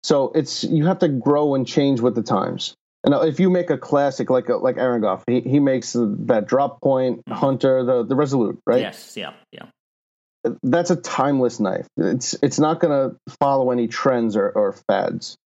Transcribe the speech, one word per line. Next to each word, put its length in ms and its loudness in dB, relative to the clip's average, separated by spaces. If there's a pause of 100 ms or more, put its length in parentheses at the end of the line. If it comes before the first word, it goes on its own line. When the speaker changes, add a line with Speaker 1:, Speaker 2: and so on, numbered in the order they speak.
Speaker 1:
So 300 2
it's, 300 -2
you 220 2
have 140 0
to 100 2
grow 460 2
and 120 0
change 320 0
with 160 2
the 80 -2
times. 500 -4 (300)
And 100 2
if 260 0
you 100 4
make 200 0
a 80 0
classic 520 0
like, 200 2
like 280 0
Aaron 240 0
Goff, 240 -2
he, 160 0
he 180 0
makes 340 0
that 540 0
drop 340 0
point 460 0
Speaker 2:
Hmm. 60 -10
Speaker 1:
Hunter, 500 2
the, 200 2
the 120 -2
Resolute, 520 0
right? 140 4
Speaker 2:
Yes, 360 -10
yeah, 160 -12 (180)
yeah. 140 -20 (960)
Speaker 1:
That's 260 0
a 60 4
timeless 640 0
knife. 280 -2 (100)
It's, 440 -2
it's 180 0
not 200 2
gonna 360 0 (260)
follow 300 2
any 180 0
trends 480 0
or, 120 0
or 240 0 (140)
fads. 480 -2 (100)